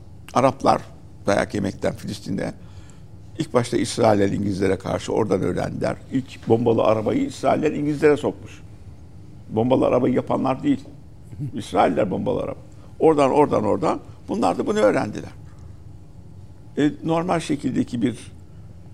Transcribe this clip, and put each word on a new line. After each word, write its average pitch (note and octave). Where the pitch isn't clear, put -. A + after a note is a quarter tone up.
Araplar B2
dayak G2+
yemekten G2
Filistin'de. -
İlk -
başta A#2+
İsrail'e, G#2
İngilizlere G2
karşı -
oradan G2+
öğrendiler. F#2
İlk -
bombalı A2+
arabayı A2
İsrailler C#3
İngilizlere D3
sokmuş. -
Bombalı B2
arabayı B2
yapanlar B2+
değil. C#3+
<laughs> -
İsrailler E3+
bombalı -
araba. -
Oradan, C#3+
oradan, C#3+
oradan. G2+
Bunlar F#3+
da A3+
bunu G#3
öğrendiler. C#3
E, D3
normal E3+
şekildeki B2+
bir A#2+